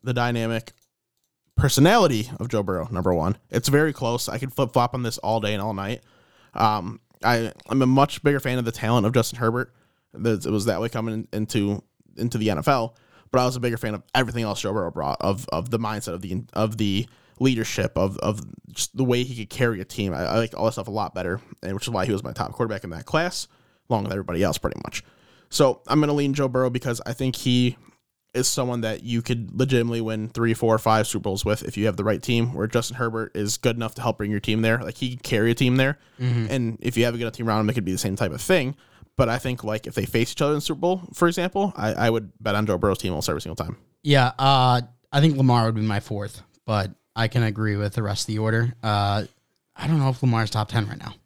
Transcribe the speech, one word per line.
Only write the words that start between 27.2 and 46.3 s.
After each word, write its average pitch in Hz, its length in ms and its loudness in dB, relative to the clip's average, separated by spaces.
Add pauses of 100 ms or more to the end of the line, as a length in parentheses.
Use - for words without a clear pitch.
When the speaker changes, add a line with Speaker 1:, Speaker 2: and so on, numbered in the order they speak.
Speaker 1:
he 123 400 2 (580)
is 127 120 0
someone 123 360 -2
that 110 200 -4
you 117 200 -2
could 117 360 -4
legitimately 117 420 2
win 110 280 -4
three, 113 260 2
four, 113 240 4
five 110 280 4
Super 98 180 -4
Bowls 98 200 -2
with 107 200 0
if - 120 -8
you 101 100 0
have 98 100 0
the 101 80 -4
right 104 180 0
team, 117 320 0
where 98 140 -2
Justin 117 280 -2
Herbert 113 400 -4
is 104 220 -2
good 120 180 0
enough 113 200 -6
to 120 60 -10
help 117 160 0
bring 104 140 -2
your 104 80 -2
team 110 220 0
there. 113 160 4
Like, 98 180 -8
he 127 140 -4
can 123 80 -10
carry 113 320 2
a 117 40 2
team 123 200 2
there. 135 240 2 (220)
Speaker 2:
Mm-hmm. 120 280 0
Speaker 1:
And 117 320 -2
if 120 160 -2
you 117 100 4
have 120 100 0
a - 20 -6
good 117 160 -6
team 117 140 -4
around 107 140 2
him, 107 80 4
it - 20 -4
could 117 120 -2
be 87 60 -2
the 92 80 -2
same 95 160 -2
type 98 160 -2
of 73 100 -8
thing. 143 360 2 (400)
But 123 120 4
I 117 100 0
think, 127 260 -4
like, 107 240 -4
if - 80 -8
they 95 100 0
face 117 240 0
each - 100 -10
other 147 120 2
in 151 60 0
the - 20 -2
Super - 180 -6
Bowl, 180 240 0 (100)
for - 140 2
example, 180 480 0
I, 107 200 -2
I 113 160 2
would 110 200 -2 (100)
bet 107 140 0
on 104 120 2
Joe 95 120 0
Burrow's 95 200 2
team 95 120 -4
almost 76 180 -2
every 73 120 -2
single - 160 -10
time. - 200 -6 (280)
Speaker 2:
Yeah, 139 240 4 (100)
uh, 127 420 4 (320)
I 143 80 4
think 151 160 6
Lamar 123 300 6
would 110 80 0
be 110 60 -2
my 107 180 0
fourth, 104 420 -8 (260)